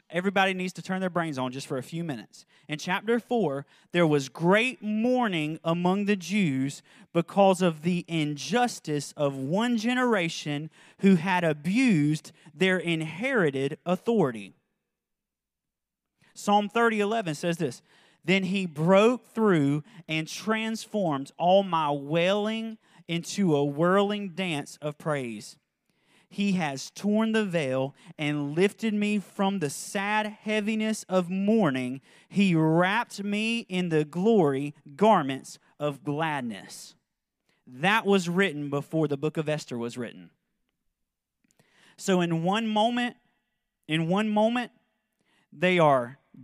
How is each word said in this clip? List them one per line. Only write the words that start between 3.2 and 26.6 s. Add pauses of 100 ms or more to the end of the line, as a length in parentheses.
there
was
great
mourning
among
the
Jews (300)
because
of
the
injustice
of
one
generation (300)
who
had
abused (220)
their
inherited
authority. (1800)
Psalm
thirty
eleven
says
this, (420)
"Then
he
broke
through (240)
and
transformed
all
my
wailing (300)
into
a
whirling
dance
of
praise. (680)
He
has